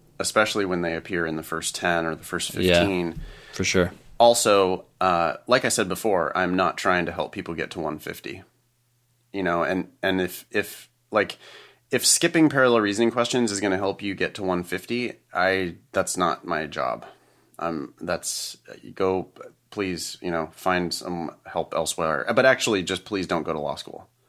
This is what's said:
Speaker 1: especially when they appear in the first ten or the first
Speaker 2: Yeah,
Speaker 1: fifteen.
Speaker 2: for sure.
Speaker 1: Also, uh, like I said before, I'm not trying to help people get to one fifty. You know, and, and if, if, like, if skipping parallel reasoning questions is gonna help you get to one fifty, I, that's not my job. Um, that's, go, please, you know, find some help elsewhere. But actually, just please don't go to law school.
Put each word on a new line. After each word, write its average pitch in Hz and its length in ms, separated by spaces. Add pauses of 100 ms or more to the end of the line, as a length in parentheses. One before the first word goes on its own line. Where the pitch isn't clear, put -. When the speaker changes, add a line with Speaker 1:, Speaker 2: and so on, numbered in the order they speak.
(180)
Speaker 1:
especially 107 460
when 90 160
they 82 160
appear 85 300
in 80 100
the 80 60
first 82 320
ten 85 320
or 80 80
the 80 100
first - 300
Speaker 2:
Yeah, 90 260
Speaker 1:
fifteen. 87 400 (320)
Speaker 2:
for 95 120
sure. 92 280 (260)
Speaker 1:
Also, 101 640 (160)
uh, 85 340 (120)
like 127 180
I 123 60
said 104 180
before, 90 480
I'm 90 180
not 92 220
trying 90 300
to 85 60
help 78 200
people 87 220
get 80 180
to 95 80
one 76 180
fifty. 85 440 (880)
You 98 100
know, 87 200
and, 90 260 (140)
and 95 180
if, - 300
if, - 400 (200)
like, 104 280 (520)
if 123 160
skipping 165 440
parallel 127 320
reasoning 104 280
questions 120 400
is 98 100
gonna 95 180
help 98 240
you 101 120
get 90 200
to 107 80
one 92 200
fifty, 117 520 (180)
I, 92 440 (160)
that's 92 260
not 87 260
my 80 220
job. 62 400 (520)
Um, 80 420
that's, - 580 (360)
go, 95 360 (400)
please, 92 500
you 90 100
know, 80 220
find 90 400
some 85 380 (160)
help - 280
elsewhere. 80 600
But 127 100
actually, 123 380
just 90 240
please 95 200
don't 82 160
go 80 120
to 78 60
law 71 160
school. - 300 (220)